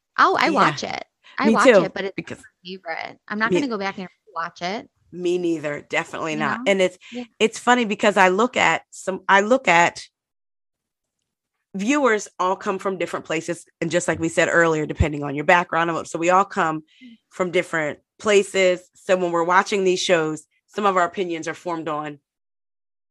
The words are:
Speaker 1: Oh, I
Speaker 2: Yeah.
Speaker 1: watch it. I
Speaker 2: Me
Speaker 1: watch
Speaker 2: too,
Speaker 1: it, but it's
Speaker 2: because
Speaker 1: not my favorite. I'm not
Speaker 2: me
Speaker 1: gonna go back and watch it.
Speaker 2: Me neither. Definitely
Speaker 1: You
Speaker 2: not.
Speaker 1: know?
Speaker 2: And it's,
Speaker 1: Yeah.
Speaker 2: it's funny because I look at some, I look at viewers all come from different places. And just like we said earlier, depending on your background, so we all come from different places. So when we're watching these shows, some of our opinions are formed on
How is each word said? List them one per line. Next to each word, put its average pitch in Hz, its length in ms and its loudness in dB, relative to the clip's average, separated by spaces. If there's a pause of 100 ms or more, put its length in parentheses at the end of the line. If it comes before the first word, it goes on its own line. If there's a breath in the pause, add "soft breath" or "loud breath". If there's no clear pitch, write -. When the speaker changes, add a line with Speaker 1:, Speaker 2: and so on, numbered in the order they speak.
(200)
Speaker 1:
Oh, 339 200 4
I - 100 0
Speaker 2:
Yeah. - 20 0
Speaker 1:
watch 151 320 0
it. - 200 -10 (360 loud breath)
I 185 80 0
Speaker 2:
Me 226 80 4
Speaker 1:
watch 208 100 2
Speaker 2:
too, 214 200 8
Speaker 1:
it, 185 100 -8
but 196 100 -6
it's 190 100 -10
Speaker 2:
because - 220 -12
Speaker 1:
not - 80 -20 (180)
my 180 60 -16
favorite. 180 580 -12
I'm 208 120 -8
not 220 120 -2
Speaker 2:
me - 80 2
Speaker 1:
gonna 285 120 -2
go 220 80 -4
back 196 180 -6
and 185 100 -12 (280)
watch 165 260 -10
it. 190 260 -8 (240)
Speaker 2:
Me 180 280 -2
neither. 156 500 -4
Definitely 156 440 -4
Speaker 1:
You 151 60 -6
Speaker 2:
not. 135 200 -4
Speaker 1:
know? 123 120 -12
Speaker 2:
And 196 100 2
it's, 180 160 0 (140 loud breath)
Speaker 1:
Yeah. 240 120 -12 (160)
Speaker 2:
it's 214 180 0
funny 247 280 2
because 208 300 0
I 190 120 8
look 214 300 2
at 165 340 2
some, - 360 -10
I 196 140 6
look 247 260 0
at 170 360 2 (1700)
viewers 226 520 0 (120)
all 285 160 0
come 208 240 -4
from 190 180 -4
different 170 280 -6
places. 165 400 -6 (160)
And 170 100 -4
just 170 160 0
like 160 120 -2
we 165 100 -2
said 165 220 2
earlier, 160 340 2
depending 147 380 -4
on 143 120 -6
your 147 100 -6
background, 170 600 0
so 165 120 -10
we 170 100 0
all 190 160 4
come 160 380 -4 (460 loud breath)
from 185 220 -4
different 160 480 -4 (200)
places. 190 760 2
So - 220 0
when 175 140 -2
we're 170 120 0
watching 190 400 2
these 180 180 2
shows, 156 440 0 (220)
some 208 180 -6
of 190 120 2
our 175 80 4
opinions 170 420 -6
are 160 60 -6
formed 160 340 -8
on 151 320 -8 (920)